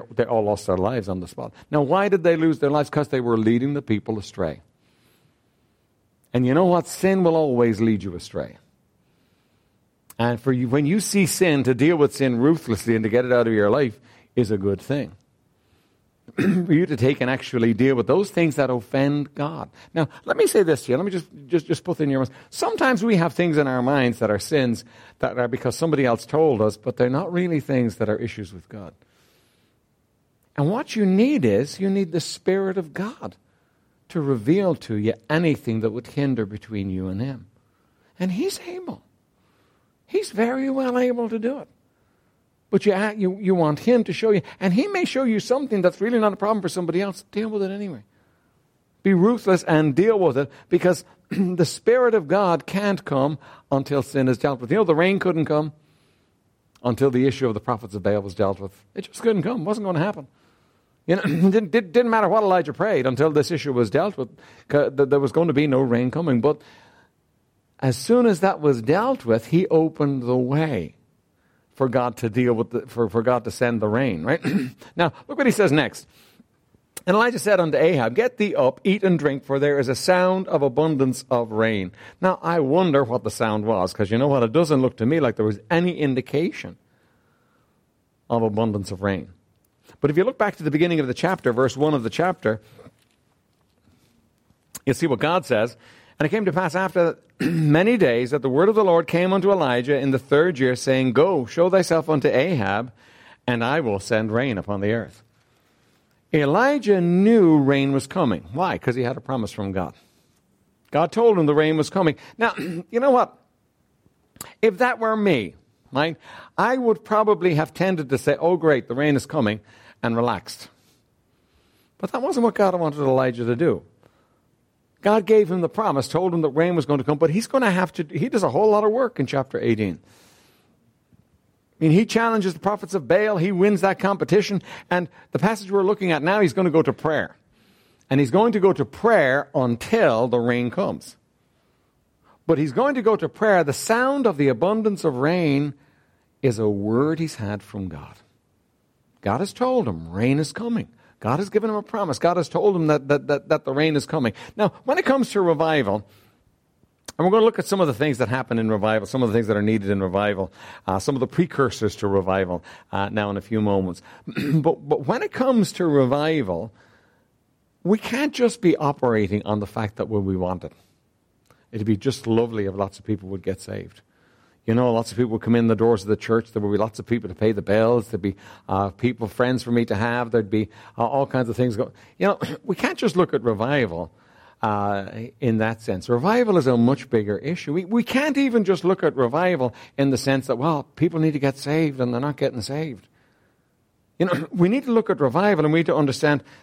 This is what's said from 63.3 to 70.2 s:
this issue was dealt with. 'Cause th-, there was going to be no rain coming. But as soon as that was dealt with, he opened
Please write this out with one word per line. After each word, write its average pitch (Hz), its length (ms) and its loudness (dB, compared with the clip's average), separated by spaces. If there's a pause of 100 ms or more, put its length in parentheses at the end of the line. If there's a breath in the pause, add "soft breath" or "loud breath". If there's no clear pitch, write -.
this 147 180 2
issue 143 220 -4
was 120 180 0
dealt 175 280 -2
with. 127 120 -6 (380 loud breath)
'Cause 139 280 2
th-, 135 140 2
there 143 120 4
was 139 100 0
going 165 160 2
to 151 60 0
be 147 140 2
no 131 120 2
rain 123 320 0
coming. 117 300 0
But 151 200 0 (1160 soft breath)
as 127 160 0
soon 240 300 2
as 190 160 0
that 180 180 0
was 139 220 2
dealt 196 440 0
with, 113 220 0
he 175 200 2
opened 147 560 0